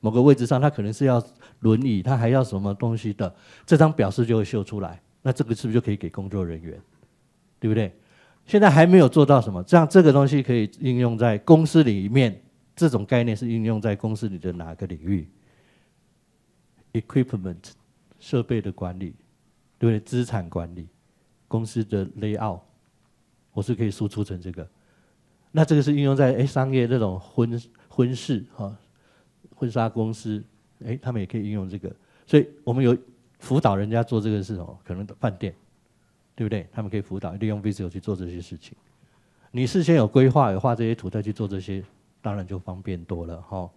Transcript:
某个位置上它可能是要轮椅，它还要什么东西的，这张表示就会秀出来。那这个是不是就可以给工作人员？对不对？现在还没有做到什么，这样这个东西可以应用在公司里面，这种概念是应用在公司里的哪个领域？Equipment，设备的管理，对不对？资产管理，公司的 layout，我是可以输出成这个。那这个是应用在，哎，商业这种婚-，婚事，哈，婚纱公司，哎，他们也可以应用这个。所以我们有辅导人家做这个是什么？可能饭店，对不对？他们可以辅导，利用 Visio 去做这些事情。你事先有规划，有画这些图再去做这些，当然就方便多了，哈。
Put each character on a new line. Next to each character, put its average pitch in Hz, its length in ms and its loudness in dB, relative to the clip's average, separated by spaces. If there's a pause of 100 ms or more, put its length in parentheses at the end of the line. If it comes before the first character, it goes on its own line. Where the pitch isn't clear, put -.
某 110 100 -2
个 120 100 2
位 139 140 8
置 120 100 -4
上 127 140 0
它 147 100 2
可 143 120 -8
能 104 100 -4
是 123 140 -2
要 123 200 2 (360)
轮 110 200 4
椅， 110 220 -2
它 131 140 0
还 117 100 0
要 131 160 2
什 98 180 -6
么 101 120 -4
东 113 240 -4
西 110 160 -6
的， 95 200 -6 (320)
这 165 120 4
张 156 160 6
表 98 180 0
示 120 140 0
就 113 100 0
会 110 80 0
秀 104 180 -4
出 101 200 -8
来。 90 200 -12 (200)
那 131 100 -2
这 - 140 -2
个 113 100 -4
是 - 120 -8
不 110 40 -4
是 117 80 4
就 - 0 -
可 117 100 -6
以 104 60 -2
给 95 140 -8
工 95 200 -10
作 95 160 -4
人 82 160 -10
员？ 82 160 -14 (840)
对 113 80 -2
不 107 40 0
对？ 107 220 -2 (500)
现 208 140 2
在 202 100 8
还 160 160 8
没 180 120 8
有 175 100 10
做 147 180 6
到 139 140 6
什 110 140 -4
么， 90 100 -6
这 175 140 6
样 160 100 6
这 185 160 8
个 156 80 8
东 139 160 4
西 139 160 0
可 127 100 -2
以 107 160 0 (100)
应 127 180 -2
用 120 200 0
在 110 220 0
公 160 260 6
司 156 160 4
里 101 280 2
面， 120 320 2 (340)
这 165 140 2
种 107 160 -2
概 120 180 2
念 113 140 -2
是 123 100 -6
应 117 160 -2
用 110 160 0
在 104 160 -2
公 110 180 -4
司 107 140 -6
里 95 100 -8
的 87 140 -8
哪 82 240 -12
个 98 100 -10
领 87 140 -10
域？ 85 300 -4 (1600)
Equipment， 104 800 -4 (480)
设 120 240 -4
备 113 180 -4
的 101 80 -8
管 90 300 -10
理， 92 160 -12 (640)
对 117 100 2
不 110 80 0
对？ - 40 -4
资 123 220 -4
产 101 260 -8
管 85 260 -10
理， 85 120 -16 (600)
公 113 180 -4
司 110 180 -6
的 101 220 -4 (160)
layout， 104 380 -6 (960)
我 - 80 -6
是 117 140 -4
可 117 80 -4
以 104 80 -2
输 104 160 -6
出 104 160 -6
成 92 160 -10
这 87 120 -14
个。 82 160 -14 (840)
那 156 140 4
这 156 100 2
个 147 60 4
是 143 120 0
应 143 100 0
用 135 120 2
在， 135 200 4
哎， 123 100 0
商 135 260 -2
业 127 160 0
这 127 120 0
种 92 200 -4
婚-， 117 420 -2 (280)
婚 127 260 0
事， 117 380 -6
哈， 104 240 -12 (800)
婚 123 140 -6
纱 113 200 -2
公 110 240 -4
司， 107 300 -8 (420)
哎， 117 160 -8
他 127 100 -8
们 117 80 -4
也 95 60 -6
可 113 120 -10
以 104 60 -6
应 101 80 -6
用 98 180 -8
这 98 80 -12
个。 92 160 -12 (340)
所 151 120 6
以 - 80 0 (160)
我 120 80 -4
们 131 120 0
有 123 120 4 (440)
辅 131 200 -2
导 101 160 2
人 101 140 -4
家 117 140 0
做 113 180 -2
这 110 80 -4
个 104 140 -2
是 104 120 -10
什 90 40 -10
么？ 85 240 -16
可 - 100 -12
能 98 140 -10 (120)
饭 104 160 -4
店， 92 200 -10 (800)
对 117 100 -6
不 104 40 -4
对？ 101 220 -6
他 113 100 -12
们 101 100 -10
可 110 60 -6
以 101 40 -6
辅 98 180 -10
导， 87 140 -10
利 101 140 -6
用 104 160 -6
Visio 101 260 -6
去 90 100 -12
做 101 160 -6
这 90 120 -10
些 87 140 -12
事 87 160 -16
情。 - 180 -20 (760)
你 127 160 -4
事 175 160 0
先 165 140 4
有 123 100 6
规 131 240 4
划， 127 220 2
有 95 80 -4
画 120 160 0
这 117 80 -4
些 113 100 -2
图 95 160 -8
再 107 120 -6
去 101 100 -6
做 104 160 -6
这 95 120 -8
些， 95 240 -10 (380)
当 104 140 -6
然 95 100 -8
就 95 140 -10
方 90 220 -14
便 92 240 -8
多 85 200 -10
了， 82 160 -14
哈。 90 360 -12